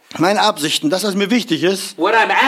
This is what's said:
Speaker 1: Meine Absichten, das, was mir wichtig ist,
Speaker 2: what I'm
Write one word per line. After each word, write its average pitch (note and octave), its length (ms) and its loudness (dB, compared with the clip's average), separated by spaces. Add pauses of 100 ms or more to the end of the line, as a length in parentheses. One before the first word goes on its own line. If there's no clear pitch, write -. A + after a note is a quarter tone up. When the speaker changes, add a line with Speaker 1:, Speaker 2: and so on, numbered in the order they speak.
(180)
Speaker 1:
Meine F#3+ 220 2
Absichten, D#3+ 500 0
das, F#3 140 0
was G3+ 100 -2
mir G3 160 -2
wichtig F3+ 320 0
ist, F#3+ 360 -2
Speaker 2:
what G3 160 2
I'm A3 160 4 (180)